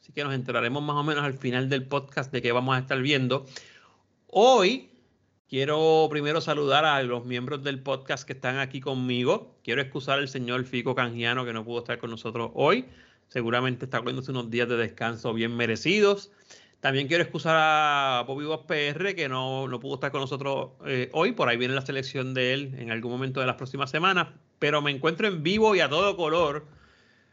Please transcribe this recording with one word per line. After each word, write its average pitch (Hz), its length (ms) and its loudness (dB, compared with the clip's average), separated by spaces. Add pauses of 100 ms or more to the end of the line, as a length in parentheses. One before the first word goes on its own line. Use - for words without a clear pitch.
así - 120 -20
que 143 120 -4
nos 139 100 -2
enteraremos 131 480 0
más 147 140 -2
o 143 80 0
menos 147 180 0
al 135 120 -2
final 131 340 -2
del 135 180 -2
podcast 139 460 -4
de 123 100 -2
qué 120 80 0
vamos 127 240 2
a 127 60 2
estar 131 200 -2
viendo. 135 460 0 (800)
Hoy 226 640 6 (580)
quiero 151 640 4
primero 151 300 0
saludar 147 440 2
a 143 200 4
los 123 220 -4
miembros 127 360 -4
del 139 180 -4
podcast 135 460 -6
que - 60 -10
están 131 260 -4
aquí 135 220 -4
conmigo. 131 840 0
Quiero 120 200 0
excusar 139 360 -2
al 143 100 -2
señor 127 360 -2
Fico 123 320 -2
Canjiano, 120 480 0
que 120 80 -6
no 110 120 -6
pudo 120 140 -6
estar 120 200 -6
con 117 120 -8
nosotros 113 440 -6
hoy. 190 320 2 (420)
Seguramente 123 580 -2
está 127 120 -4
cogiéndose 131 340 -6
unos 117 180 -6
días 120 180 0
de 120 80 0
descanso 117 560 -4
bien 117 240 -2
merecidos. 175 720 2 (500)
También 135 280 0
quiero 170 160 2
excusar 160 340 0
a 147 680 2
Bobby 139 160 -6
Boss 156 220 -4
P 147 220 -2
R, 180 280 -4
que 151 140 -2
no, 131 360 -2
no 127 140 -6
pudo 135 140 -6
estar 135 180 -4
con 143 80 -4
nosotros, 135 520 -4 (120)
eh, 127 280 -2
hoy. 185 200 2
Por 160 160 2
ahí 120 80 4
viene 123 180 0
la 131 60 -2
selección 131 540 -6
de 127 180 2
él 139 260 -4
en 117 120 -10
algún 113 200 -4
momento 131 300 -4
de 131 60 0
las 127 100 0
próximas 135 340 -6
semanas. 170 380 2 (300)
Pero 147 240 2
me 147 80 2
encuentro 160 360 0
en 175 160 -2
vivo 208 320 4
y 180 60 4
a 147 80 4
todo 190 280 2
color. 156 500 0 (680)